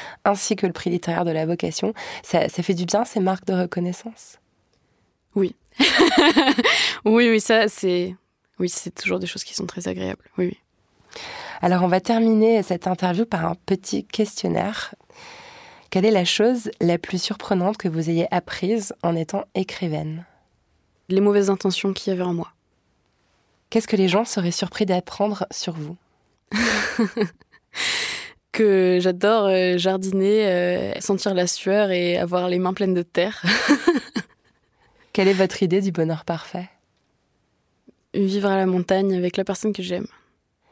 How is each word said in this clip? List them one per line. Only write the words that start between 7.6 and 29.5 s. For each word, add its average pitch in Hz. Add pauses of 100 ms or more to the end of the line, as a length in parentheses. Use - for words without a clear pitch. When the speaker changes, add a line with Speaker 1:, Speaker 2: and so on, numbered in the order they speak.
Speaker 2:
c'est, 180 (440)
oui, 180
c'est -
toujours 185
des 180
choses -
qui -
sont 190
très 180
agréables. 185 (140)
Oui, 180
oui. 190 (1040)
Speaker 1:
Alors, 180
on 185
va 185
terminer 226
cette 185
interview 185
par 170
un 175 (100)
petit 196
questionnaire. 196 (920)
Quelle 185
est 220
la 185
chose 226 (120)
la 170
plus 175
surprenante 202
que -
vous 165
ayez 170
apprise 196
en 170
étant 165 (100)
écrivaine ? 160 (840)
Speaker 2:
Les 190
mauvaises 202
intentions 196
qu'il -
y 185
avait 180
en 180
moi. 170 (1160)
Speaker 1:
Qu'est-ce 226
que 220
les 190
gens 202
seraient 175
surpris 196
d'apprendre 190
sur -
vous ? 160 (540)
Speaker 2:
<laughs> 208 (1900)
Que 190
j'adore, 196
euh, 185